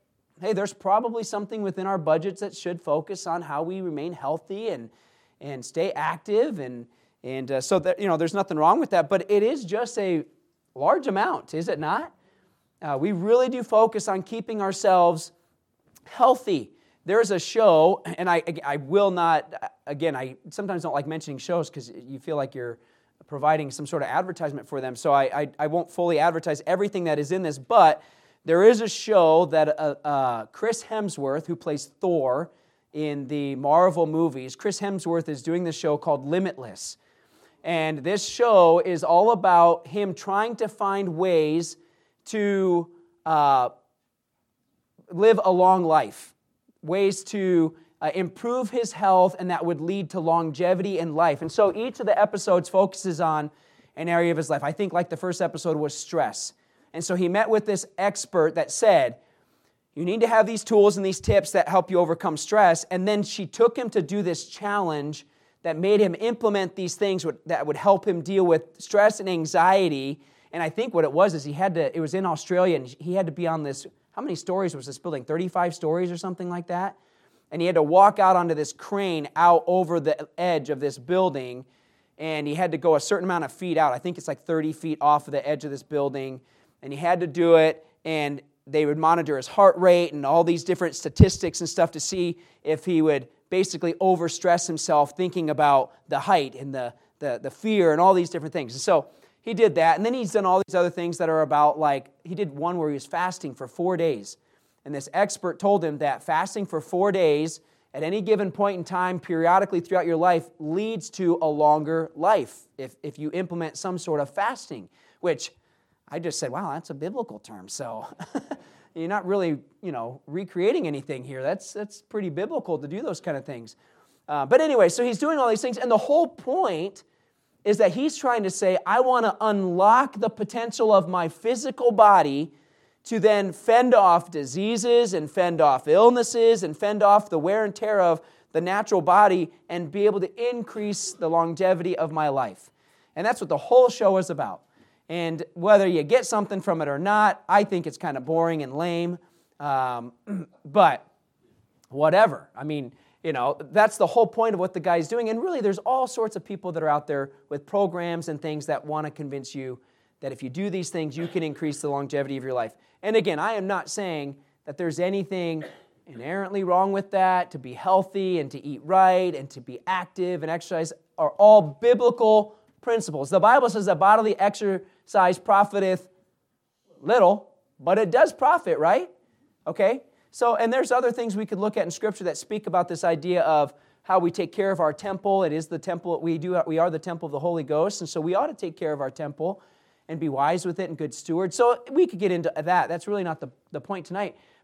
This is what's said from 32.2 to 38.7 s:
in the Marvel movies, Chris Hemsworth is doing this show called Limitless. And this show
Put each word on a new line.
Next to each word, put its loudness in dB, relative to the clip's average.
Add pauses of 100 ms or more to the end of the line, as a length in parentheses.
in -6
the -6
Marvel 4
movies, -4
Chris -6
Hemsworth -4
is -10
doing -4
this -6
show -2
called -4
Limitless. -6 (640)
And -2
this -4
show 6